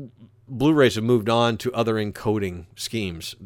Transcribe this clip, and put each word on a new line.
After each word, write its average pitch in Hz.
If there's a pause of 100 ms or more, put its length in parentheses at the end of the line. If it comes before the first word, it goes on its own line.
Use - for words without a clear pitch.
(500)
Blu-rays 135
have 110
moved 113
on 117
to 123
other 113
encoding 101
schemes, 92 (100)